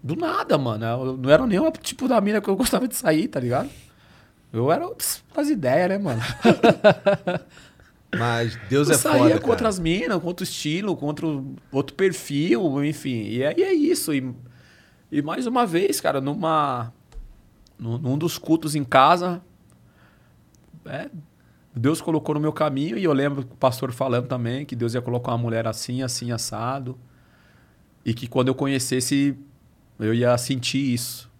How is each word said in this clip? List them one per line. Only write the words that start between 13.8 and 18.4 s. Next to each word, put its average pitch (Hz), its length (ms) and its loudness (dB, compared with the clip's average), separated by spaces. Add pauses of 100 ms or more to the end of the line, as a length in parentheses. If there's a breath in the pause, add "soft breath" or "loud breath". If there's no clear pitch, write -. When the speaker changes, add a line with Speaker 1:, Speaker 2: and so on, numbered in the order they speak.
Speaker 1:
E, 131 220 -2 (760 soft breath)
e 143 100 0
mais 175 240 -4
uma 240 180 2
vez, 185 360 0
cara, 139 200 0
numa, 143 720 -2 (880)
nu-, 117 200 -4
num 127 200 -2
dos 165 180 -2
cultos 160 380 0